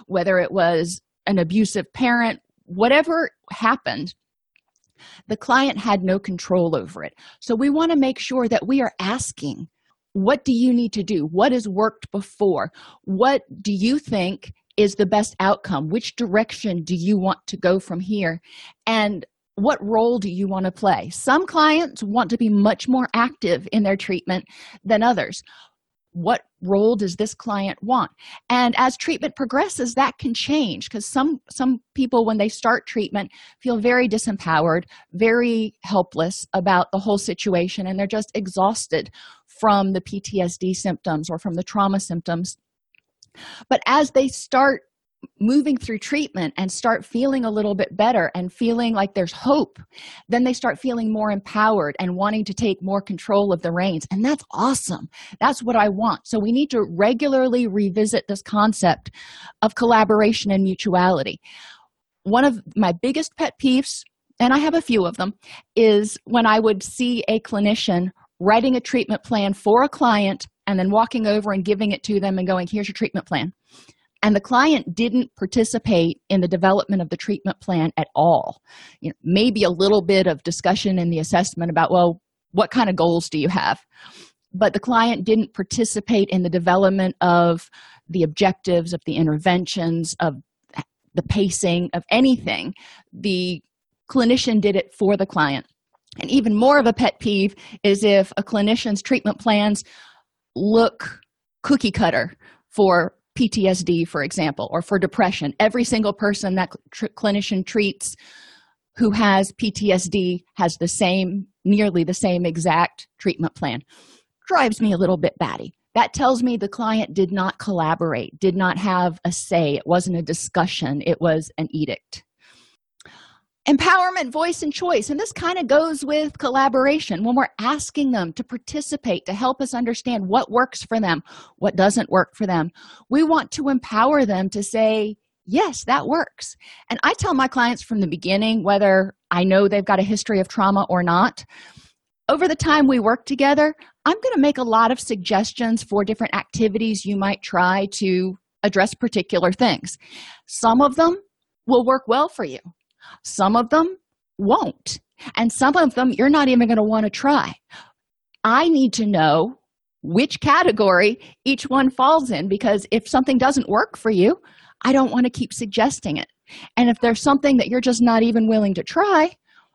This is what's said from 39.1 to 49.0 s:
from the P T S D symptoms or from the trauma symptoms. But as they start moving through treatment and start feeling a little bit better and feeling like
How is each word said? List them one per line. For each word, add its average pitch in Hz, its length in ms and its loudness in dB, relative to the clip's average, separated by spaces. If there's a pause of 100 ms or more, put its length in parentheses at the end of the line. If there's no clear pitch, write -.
from 202 480 0
the 185 80 -4
P - 180 -10
T 196 220 -4
S 175 160 -4
D 185 160 -2
symptoms 165 560 -6
or 165 80 -6
from 175 160 -8
the 175 80 -6
trauma 196 360 -2
symptoms. 175 600 -6 (1120)
But 269 160 2
as 285 240 2
they 269 180 2
start 277 540 0 (580)
moving 262 360 2
through 226 220 -8
treatment 196 580 -4
and 185 140 -4
start - 340 -2
feeling 262 400 -2
a 226 60 -2
little 208 240 -2
bit 190 220 -4
better 214 380 2
and 180 180 -6
feeling 233 420 -2
like 202 200 -2